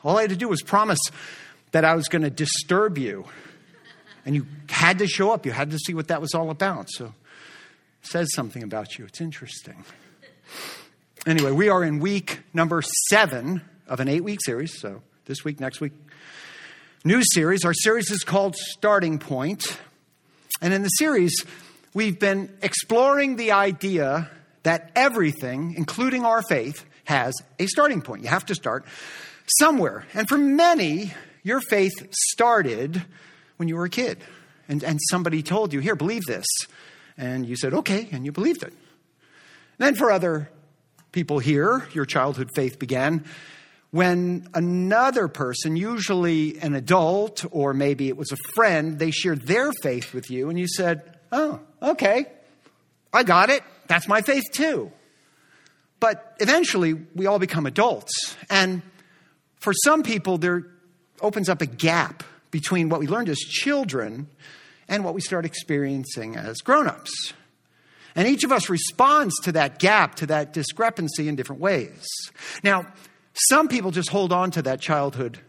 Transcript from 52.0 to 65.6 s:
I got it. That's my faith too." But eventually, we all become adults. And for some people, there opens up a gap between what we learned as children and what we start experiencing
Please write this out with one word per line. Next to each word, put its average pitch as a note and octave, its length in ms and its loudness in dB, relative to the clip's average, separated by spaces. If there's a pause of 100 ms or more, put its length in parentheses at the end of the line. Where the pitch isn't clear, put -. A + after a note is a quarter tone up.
I A#3+ 120 6
got F#3 260 6
it. C#4 140 2 (240)
That's E3+ 180 2
my G#3 160 4
faith C4+ 300 2
too." B3+ 400 -2 (1080)
But - 400 0
eventually, G#3+ 540 4 (200)
we F#3+ 120 -2
all G3+ 120 2
become D#3+ 260 0
adults. C#3+ 720 -2 (140)
And F#3 320 2 (800)
for G#3 120 0 (120)
some D4+ 180 4
people, G3+ 340 -2
there F3 300 0 (540)
opens G#3 280 0
up F3 140 0
a D#3 40 -2
gap D#3+ 580 0 (260)
between E3 380 0
what D#3 100 0
we C#3+ 80 -2
learned G#3 220 -2
as D3 100 -2
children C#3 880 -4 (600)
and G3+ 160 -2
what E3+ 100 -6
we F#3+ 60 -6
start E3+ 260 -4
experiencing C#3 880 -6